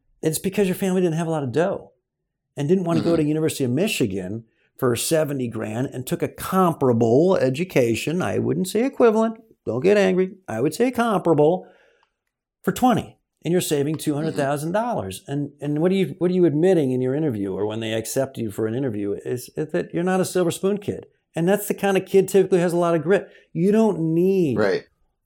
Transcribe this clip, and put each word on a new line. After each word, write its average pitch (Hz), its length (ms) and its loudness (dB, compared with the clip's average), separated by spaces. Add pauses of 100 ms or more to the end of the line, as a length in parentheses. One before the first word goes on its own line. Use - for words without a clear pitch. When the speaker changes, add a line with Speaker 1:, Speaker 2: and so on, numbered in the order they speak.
(220)
Speaker 1:
it's 160 160 0
because 190 300 0
your 180 80 0
family 185 260 0
didn't 165 160 0
have 165 100 -4
a 160 40 -2
lot 156 120 -2
of 123 80 -4
dough 170 420 -2 (640)
and 143 120 -4
didn't 185 160 4
wanna 165 180 0
go 170 120 2
Speaker 2:
Mm-hmm. 160 100 2
Speaker 1:
to - 0 -
University 151 400 0
of 120 80 0
Michigan 113 720 -2 (340)
for 123 180 2
seventy 143 520 -2
grand 110 400 -6
and 127 180 -10
took - 160 -6
a 147 60 -2
comparable 143 1120 2
education. 131 840 0
I 101 160 -2
wouldn't 139 300 -2
say 226 180 0
equivalent. 226 520 2 (280)
Don't 113 160 -4
get 202 160 4
angry. 190 360 2 (140)
I 110 140 -4
would 160 140 0
say 254 160 0
comparable 180 760 2 (1000)
for 190 100 -2
twenty, 190 440 0 (280)
and 160 80 -2
you're 180 80 2
saving 151 340 -2
two 147 180 -2
hundred 156 220 -4
thousand 147 380 -4
dollars. 202 480 -4
Speaker 2:
Mm-hmm. - 100 -12
Speaker 1:
And, 143 200 -4 (100)
and 147 180 -2
what 180 120 2
are 196 40 2
you, 170 220 -2
what 175 140 0
are - 20 -2
you 180 120 2
admitting 156 460 2
in 127 100 0
your 127 140 -2
interview 107 380 -2
or 101 120 -2
when 107 140 -4
they 113 140 -4
accept 131 440 -4
you 113 140 -4
for 110 160 -2
an 113 80 -4
interview 104 380 -4
is, 127 420 -8
is 151 160 -6
that 180 220 -4
you're 165 100 -2
not 185 160 0
a 180 60 0
silver 175 260 0
spoon 196 280 -2
kid. - 260 -8 (300)
And 165 120 0
that's 202 220 2
the 208 40 0
kind 196 240 -2
of 190 80 -2
kid 190 220 4
typically 190 320 4
has 170 140 0
a 175 40 0
lot 170 160 2
of 156 100 0
grit. 180 260 0 (240)
You 175 180 2
don't 185 420 2
need 175 440 2
Speaker 2:
Right. 95 260 0 (420)